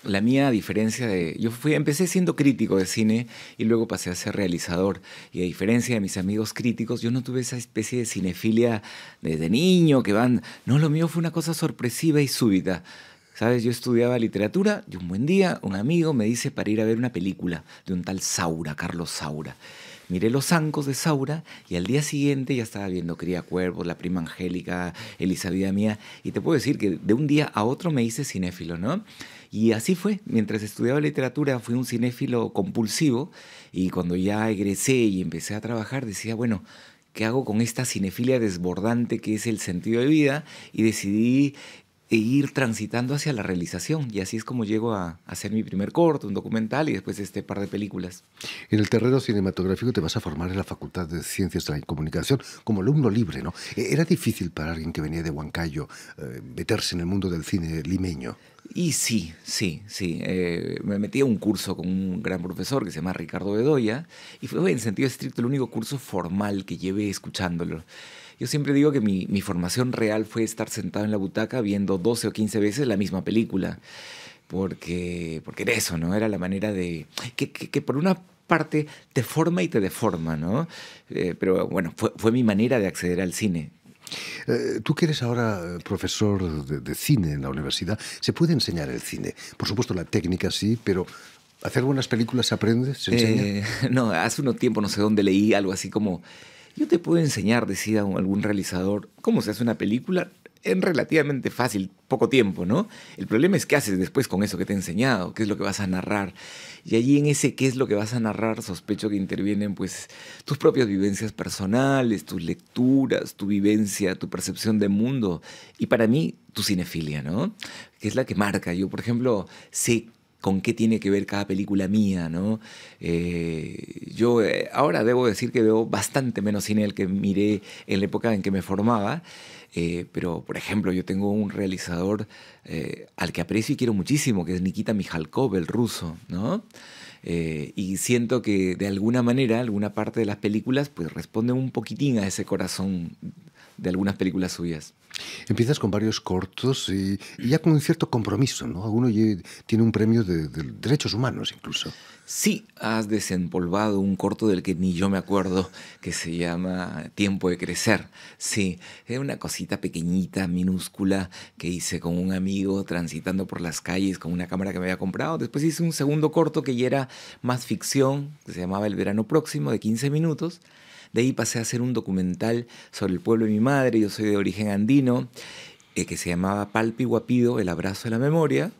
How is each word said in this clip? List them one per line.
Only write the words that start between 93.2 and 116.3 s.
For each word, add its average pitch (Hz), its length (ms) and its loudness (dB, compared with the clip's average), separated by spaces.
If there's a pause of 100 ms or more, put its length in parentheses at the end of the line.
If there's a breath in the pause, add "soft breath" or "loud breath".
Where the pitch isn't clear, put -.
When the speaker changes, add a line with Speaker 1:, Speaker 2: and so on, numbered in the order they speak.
Speaker 1:
Eh, 101 220 0 (140)
<laughs> - 120 0
no, 123 220 2
hace 98 320 0
un 120 120 2
tiempo, 113 240 2
no 101 100 0
sé 104 120 0
dónde 104 220 4
leí 101 320 6
algo 98 180 2
así 92 160 -6
como, 101 320 -2 (560 loud breath)
"Yo - 100 0
te 170 120 2
puedo 170 220 2
enseñar", 113 440 2
decía 104 400 0
un, 92 120 0
algún 98 260 0
realizador, 101 640 -2 (120)
"cómo 220 200 4
se 98 100 -2
hace 104 120 -2
una 113 140 2
película 139 540 0 (320)
en 185 180 2
relativamente 147 680 2
fácil, 104 420 0 (160)
poco 117 220 4
tiempo, 101 360 4
¿no? 156 240 2 (260 loud breath)
El - 120 -8
problema 165 280 4
es 127 100 2
qué 147 120 4
haces 101 200 2
después 95 300 2
con 95 160 2
eso 95 140 -2
que 95 80 -2
te 101 80 -2
he - 20 2
enseñado, 95 580 0
qué 110 100 -2
es 104 60 0
lo 87 80 0
que 90 60 -4
vas 98 160 -2
a 101 80 -2
narrar". 92 460 -2 (500 loud breath)
Y - 120 0
allí 131 220 6
en 147 80 4
ese 143 300 2
qué 135 120 2
es 123 80 2
lo 131 120 2
que 107 80 2
vas 107 180 -2
a 123 60 0
narrar, 110 420 0
sospecho 101 480 -4
que 104 60 0
intervienen, 98 600 0
pues, - 320 -6 (380 loud breath)
tus 143 120 -2
propias 139 300 6
vivencias 98 440 0
personales, 113 920 0
tus 95 160 -6
lecturas, 120 920 2
tu 101 120 -6
vivencia, 101 680 2
tu - 140 -8
percepción 95 500 0
de 101 80 4
mundo. 104 540 2 (360 loud breath)
Y 110 100 -2
para 113 200 4
mí, 147 280 2 (180)